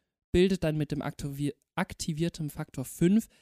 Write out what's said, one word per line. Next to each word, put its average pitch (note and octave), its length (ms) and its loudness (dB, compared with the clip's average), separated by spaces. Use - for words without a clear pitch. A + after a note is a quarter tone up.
bildet F#3 320 4
dann D#3 120 0
mit D3+ 140 -2
dem D3 100 -4
aktivi-, C#3+ 520 -6
aktiviertem E3 760 -4
Faktor - 340 -8
fünf, G3 400 4